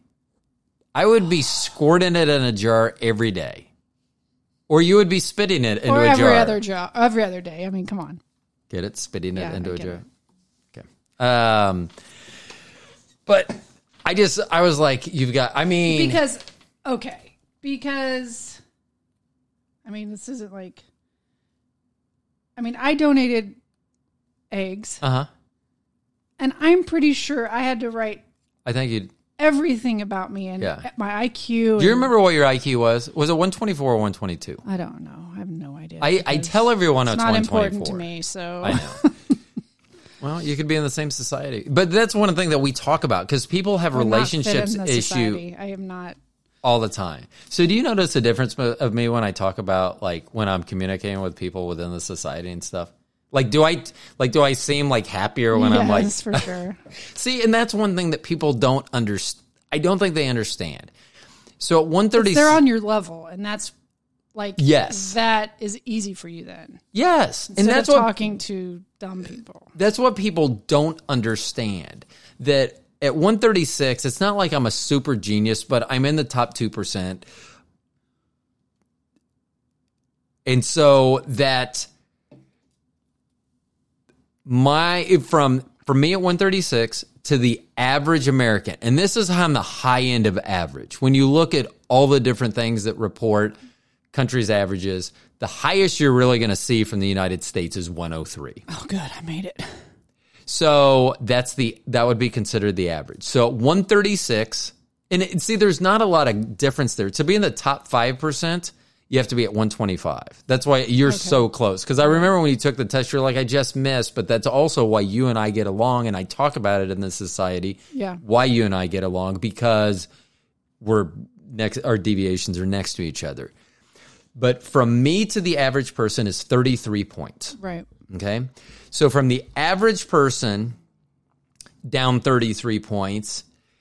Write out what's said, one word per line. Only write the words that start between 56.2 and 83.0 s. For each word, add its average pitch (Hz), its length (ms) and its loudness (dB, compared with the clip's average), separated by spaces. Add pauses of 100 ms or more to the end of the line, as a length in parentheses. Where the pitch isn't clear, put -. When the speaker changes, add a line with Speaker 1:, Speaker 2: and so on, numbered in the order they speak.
Speaker 2:
for 214 160 -6
sure. 180 400 -6 (200)
Speaker 1:
<laughs> - 180 -20
See, 247 280 -4
and 226 120 2
that's 233 180 0
one 202 240 -2
thing 175 140 -2
that 151 120 -4
people 151 300 -2
don't 131 400 0
underst-, 104 480 -4 (320)
I 151 60 -4
don't 180 200 0
think 185 160 0
they 147 140 0
understand. 104 640 -6 (640)
So 165 240 2
at 160 60 2
one 190 240 2
thirty, 214 220 4
Speaker 2:
It's 285 60 6
they're 302 120 8
on 311 160 8
your 226 160 4
level, 175 420 -4
and 180 180 -14
that's, 208 300 -8 (600)
like, 202 240 -8
Speaker 1:
Yes. 190 560 2
Speaker 2:
that 220 460 0
is 214 260 -10
easy 214 260 -6
for 175 160 -16
you 170 160 -16
then. 175 340 -20 (140)
Speaker 1:
Yes. 277 560 2
Speaker 2:
Instead 202 140 -2
Speaker 1:
And 208 80 6
that's 254 180 2
Speaker 2:
of 285 60 8
Speaker 1:
what 269 80 8
Speaker 2:
talking 214 360 -2
to 185 440 -10 (180)
dumb 185 240 -12
people. - 500 -20
Speaker 1:
That's 208 240 2
what 240 160 2
people 170 340 0
don't 147 600 0
understand. 110 960 -4 (360)
That 135 400 0 (220)
at 143 140 0
one 202 220 4
thirty-six, 165 640 0
it's 131 160 -4
not 202 160 0
like 180 160 0
I'm 135 140 2
a 107 40 2
super 139 460 -2
genius, 107 480 -2
but 120 260 0
I'm 131 140 0
in 147 120 2
the 151 80 0
top 123 300 -2
two 113 160 -4
percent. 92 540 -8 (3250)
And 127 180 2
so 135 640 6
that 131 580 -2 (2500)